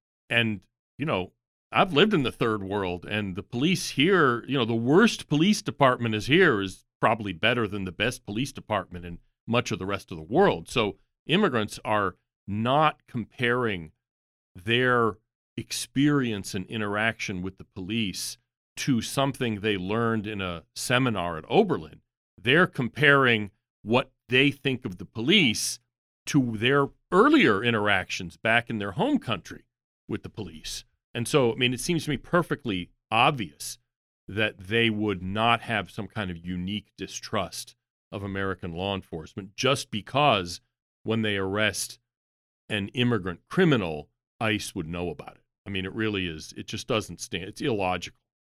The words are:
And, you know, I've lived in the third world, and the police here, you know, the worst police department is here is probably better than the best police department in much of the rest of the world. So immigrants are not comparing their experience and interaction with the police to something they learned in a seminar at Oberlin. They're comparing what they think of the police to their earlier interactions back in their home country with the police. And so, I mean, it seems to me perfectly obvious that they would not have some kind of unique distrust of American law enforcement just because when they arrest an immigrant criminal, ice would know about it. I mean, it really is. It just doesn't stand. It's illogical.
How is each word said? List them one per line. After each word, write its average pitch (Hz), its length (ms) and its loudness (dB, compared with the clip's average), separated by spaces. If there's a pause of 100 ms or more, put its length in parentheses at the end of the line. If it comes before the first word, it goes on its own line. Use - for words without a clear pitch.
(280)
And, 113 320 0 (380)
you 139 80 -6
know, 98 240 -2 (400)
I've 180 220 2
lived 202 220 6
in 143 100 4
the 107 80 -2
third 107 320 0
world, 92 440 -2
and 104 280 -4
the 101 80 -6
police 156 460 0
here, 139 580 2
you 139 100 -2
know, 120 60 0
the 113 100 0
worst 147 540 4
police 180 340 4
department 123 540 2
is 104 100 -4
here 143 340 4
is 95 240 -6 (160)
probably 110 320 2
better 110 360 0
than 101 160 -6
the 90 80 -6
best 113 340 -4
police 113 240 -4
department 87 540 -6
in 85 140 -12 (280)
much 120 240 0
of 107 80 -4
the 92 80 -8
rest 98 240 -6
of 90 60 -12
the 80 80 -12
world. 107 440 2
So 104 280 -2 (300)
immigrants 147 580 0
are 104 320 0 (320)
not 127 580 0
comparing 117 840 -4 (640)
their 117 640 2 (380)
experience 127 1000 -2
and 92 120 -6
interaction 107 720 -4
with 92 180 -8
the 85 60 -20
police 101 720 -6 (380)
to 120 260 0
something 127 600 -2
they 104 160 0
learned 110 500 -2
in 104 140 -6
a 87 240 -6 (100)
seminar 104 640 0
at 78 100 -12
Oberlin. 135 520 0 (400)
They're 160 260 4
comparing 123 840 4 (320)
what 120 280 0 (180)
they 135 220 4
think 131 340 -4
of 92 140 -10
the 92 60 -12
police 127 760 2 (480)
to 123 300 0
their 139 320 2 (220)
earlier 185 520 6
interactions 104 760 0
back 117 340 2
in 113 80 -4
their 101 140 -6
home 254 260 0
country - 460 -8 (440)
with 110 140 -6
the 92 60 -14
police. 87 560 -12 (300)
And 117 140 -4
so, 123 240 4
I - 40 -12
mean, 127 180 2
it 120 60 -6
seems 165 240 -2
to 147 60 -4
me 127 60 -2
perfectly 117 720 -2 (200)
obvious 117 680 0 (480)
that 104 320 -2
they 113 300 2
would 104 340 -2
not 110 400 0
have 104 280 -4
some 104 160 -10
kind 95 240 -6
of 82 80 -8
unique 90 580 -6
distrust - 800 -8 (340)
of 101 120 -10
American 98 500 -6
law 98 220 -4
enforcement 95 600 -12
just 131 360 -2
because 107 720 0 (420)
when 110 200 0
they 104 140 0
arrest 98 600 -2 (720)
an 101 200 -4
immigrant 113 520 -2 (100)
criminal, 104 580 2 (340)
ice 107 320 -2
would 85 140 -6
know 87 200 -6
about - 280 -12
it. - 60 -20 (240)
I 98 40 -10
mean, 95 140 -4
it 95 100 -8
really 104 320 -2
is. 78 300 -10
It - 100 -12
just - 220 -10
doesn't 104 320 -4
stand. 92 240 -8
It's 101 160 -12
illogical. 95 580 -2 (260)